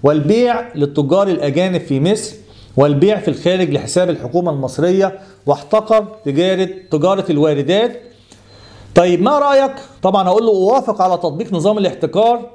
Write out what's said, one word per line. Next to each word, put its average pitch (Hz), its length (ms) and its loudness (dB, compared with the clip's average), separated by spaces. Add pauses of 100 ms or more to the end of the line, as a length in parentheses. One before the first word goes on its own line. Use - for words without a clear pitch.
والبيع 202 720 0
للتجار 147 540 0
الأجانب 165 520 -2
في 135 200 -4
مصر، 196 340 -2 (420)
والبيع 147 440 4
في - 80 -2
الخارج 175 420 -2
لحساب 175 400 -2
الحكومة 160 400 -4
المصرية، 170 680 0 (280)
واحتكر 214 580 2 (200)
تجارة، 180 440 0 (220)
تجارة 185 400 0
الواردات. 156 720 0 (920)
طيب، 175 280 4
ما 285 160 2
رأيك؟ 269 340 2 (300)
طبعًا 190 260 2
هقول 220 180 2
له: 220 60 4
أوافق 208 500 0
على 185 140 2
تطبيق 170 360 -6
نظام 190 260 0
الاحتكار 208 600 0 (140)